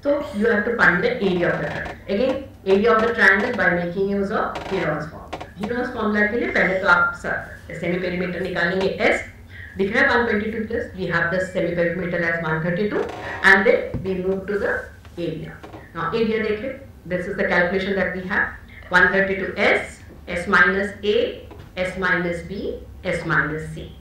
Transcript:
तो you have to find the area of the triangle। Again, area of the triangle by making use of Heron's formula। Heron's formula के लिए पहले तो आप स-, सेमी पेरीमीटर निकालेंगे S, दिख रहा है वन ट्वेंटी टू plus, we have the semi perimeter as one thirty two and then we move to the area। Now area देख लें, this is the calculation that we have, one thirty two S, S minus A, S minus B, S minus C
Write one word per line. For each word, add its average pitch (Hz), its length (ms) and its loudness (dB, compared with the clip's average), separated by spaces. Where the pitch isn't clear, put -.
तो 285 100 2
you 220 140 2
have 208 140 2
to - 120 0
find 180 260 4
the 240 60 4
area 175 240 2
of - 120 -2
the - 60 -4
triangle। - 320 -8
Again, 262 260 2
area 214 220 6
of 226 80 6
the 233 160 2
triangle 208 420 6
by 180 160 4
making 175 380 -2
use 202 260 0
of - 180 -4
Heron's 156 400 -2
formula। - 340 -14
Heron's 247 340 -4
formula 208 380 2
के 240 80 0
लिए - 180 -2
पहले 185 220 2
तो 190 80 0
आप - 340 4
स-, - 580 -8
सेमी 180 200 0
पेरीमीटर 180 420 -2
निकालेंगे 185 480 0
S, - 120 0
दिख 202 180 0
रहा 277 80 4
है 247 140 4
वन 233 80 2
ट्वेंटी 214 260 0
टू 226 200 -4
plus, - 260 -4
we 180 160 -4
have 175 220 0
the 185 100 2
semi 170 320 -2
perimeter 175 420 0
as 170 160 -2
one 160 180 0
thirty 180 240 0
two 370 160 -2
and 202 180 6
then - 380 2
we 185 180 -2
move 190 240 0
to 202 140 0
the 165 100 0
area। 156 280 -8
Now - 140 -4
area 214 300 2
देख 214 160 -2
लें, 269 100 -4
this 180 180 -2
is - 60 -4
the 196 160 0
calculation 190 480 2
that - 160 -2
we 185 160 -6
have, - 160 0
one 180 260 6
thirty 190 240 2
two 185 140 -4
S, - 320 0
S 175 300 -4
minus 196 340 4
A, - 20 6
S 185 180 -6
minus 175 460 0
B, 202 100 -6
S 160 180 -4
minus 156 440 0
C - 100 -12